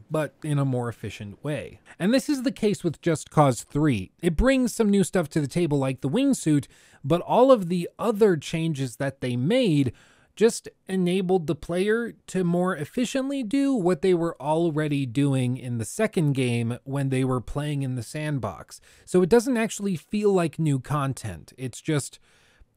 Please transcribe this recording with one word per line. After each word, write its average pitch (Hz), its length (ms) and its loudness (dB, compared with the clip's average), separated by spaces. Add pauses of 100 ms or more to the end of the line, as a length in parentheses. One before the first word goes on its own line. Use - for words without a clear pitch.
(100)
but 151 320 -4
in 147 160 0
a 139 60 2
more 123 240 -2
efficient 104 560 -12
way. 139 360 -8 (180)
And 196 160 2
this 262 140 0
is 277 140 -2
the 247 100 -2
case 208 300 -2
with 160 200 -4
Just - 280 -2
Cause 139 340 2
three. 139 480 0 (100)
It 170 140 0
brings 254 360 2
some 220 160 0
new 202 160 4
stuff 175 260 -2
to 165 100 0
the 143 80 -2
table 156 300 0
like 135 220 -2
the 143 80 -4
wingsuit, 165 580 2 (380)
but 160 160 2
all 240 320 6
of 196 160 4
the 175 200 -2 (100)
other 208 380 4
changes 147 600 -4
that 135 240 -4
they 123 160 -2
made 156 560 2 (440)
just - 320 0 (180)
enabled 185 600 0
the 160 80 -2
player 208 600 -2 (140)
to 185 160 -2
more 175 320 0
efficiently 269 680 -4
do 277 320 0
what 180 260 0
they 190 140 4
were 165 260 -2
already 151 640 0
doing 131 520 0
in 123 220 -6
the 110 60 -4
second 175 480 0
game 120 520 0
when 135 240 -2
they 131 160 0
were 127 160 0
playing 143 420 -4
in 131 120 -4
the 120 80 -6
sandbox. 143 800 -6 (240)
So 180 180 2
it 180 60 2
doesn't 240 280 4
actually 202 400 -2
feel 208 360 0
like 170 260 0
new 147 200 2
content. 131 800 -6
It's 127 220 -10
just - 380 -4 (580)